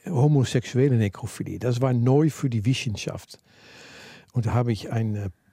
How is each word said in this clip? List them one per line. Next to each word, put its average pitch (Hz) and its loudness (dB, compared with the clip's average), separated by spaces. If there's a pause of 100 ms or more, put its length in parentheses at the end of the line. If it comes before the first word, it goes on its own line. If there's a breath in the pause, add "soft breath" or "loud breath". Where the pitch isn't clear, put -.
homosexuelle 135 2
Nekrophilie. - -4
Das 120 -2
war 127 2
neu 131 4
für 135 -4
die 110 -2
Wissenschaft. - -4 (960 loud breath)
Und 123 0
da 92 -2
habe 120 2
ich - -4
eine 107 -2 (200)